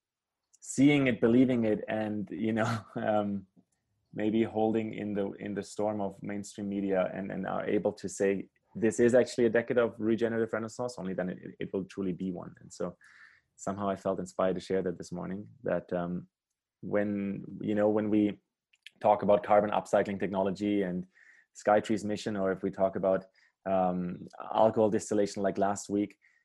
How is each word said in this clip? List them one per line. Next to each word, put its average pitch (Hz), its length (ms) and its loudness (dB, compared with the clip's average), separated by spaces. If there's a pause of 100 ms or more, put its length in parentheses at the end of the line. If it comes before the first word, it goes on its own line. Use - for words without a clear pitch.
(600)
seeing 139 460 4
it, 117 140 2
believing 123 440 6
it, 107 240 0
and, 107 420 -4
you 110 240 -2
know, 113 140 2 (180)
<laughs> - 100 -14
um, 104 460 0 (720)
maybe 107 280 2
holding 110 520 0
in 104 200 -6
the, 98 240 -2
in 104 160 -8
the 98 80 -4
storm 104 380 -4
of 98 220 -6
mainstream 104 460 -8
media 98 460 0
and, 98 160 -8
and 95 160 -6
are 98 200 -4
able 104 260 0
to - 160 -10
say, 98 380 0 (280)
"This 104 260 0
is 120 140 6
actually 120 320 4
a 113 40 2
decade 117 280 0
of 113 200 2
regenerative 113 540 0
renaissance," 113 460 -6
only 92 160 -6
then 92 160 -4
it, 92 80 -8 (220)
it 98 120 -10
will 98 120 -2
truly 95 280 -6
be 92 180 -6
one. 85 300 -10
And 90 120 -20
so 90 240 -8 (600)
somehow 101 320 -6
I 95 80 -2
felt 95 220 -4
inspired 92 360 -2
to 90 60 -6
share 95 220 -2
that 87 160 -4
this - 140 -16
morning, 92 340 -8 (160)
that, 90 300 -4
um, 87 340 -4 (540)
when, 101 640 -4 (160)
you 107 140 -2
know, 104 160 4
when 107 200 0
we 104 280 2 (640)
talk 104 220 4
about 101 220 4
carbon 104 260 6
upcycling 98 480 0
technology 98 640 0
and 90 220 -4 (500)
Skytree's 104 500 2
mission, 104 320 -4
or 95 160 0
if 92 100 -8
we 98 80 -2
talk 95 260 0
about, 95 280 2 (420)
um, 90 600 0 (280)
alcohol 110 360 6
distillation 104 520 0
like 95 160 0
last 98 320 -2
week, 101 260 -2 (280)